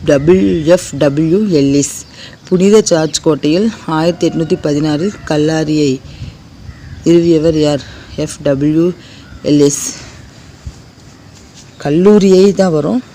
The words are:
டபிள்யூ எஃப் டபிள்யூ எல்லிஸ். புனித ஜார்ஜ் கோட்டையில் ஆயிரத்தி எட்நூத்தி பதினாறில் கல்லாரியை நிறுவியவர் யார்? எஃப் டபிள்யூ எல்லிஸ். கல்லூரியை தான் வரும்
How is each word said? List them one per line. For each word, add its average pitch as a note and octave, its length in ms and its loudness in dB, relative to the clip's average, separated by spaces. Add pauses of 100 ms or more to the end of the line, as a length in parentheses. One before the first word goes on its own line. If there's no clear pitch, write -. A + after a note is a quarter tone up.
டபிள்யூ F3+ 440 2 (220)
எஃப் - 140 -6 (140)
டபிள்யூ D#3+ 360 0 (220)
எல்லிஸ். C#3 340 0 (520)
புனித F#3+ 280 2 (140)
ஜார்ஜ் D#3 360 -2
கோட்டையில் D#3+ 420 0 (320)
ஆயிரத்தி E3 300 -2
எட்நூத்தி D#3+ 280 -2 (100)
பதினாறில் D3+ 480 -2 (140)
கல்லாரியை D3+ 600 0 (1120)
நிறுவியவர் E3 600 2
யார்? D3 180 -2 (400)
எஃப் - 220 -10
டபிள்யூ D3 400 0 (640)
எல்லிஸ். C#3+ 340 2 (2000)
கல்லூரியை F#3 640 4 (120)
தான் F#3 180 0
வரும் F3+ 220 -2 (160)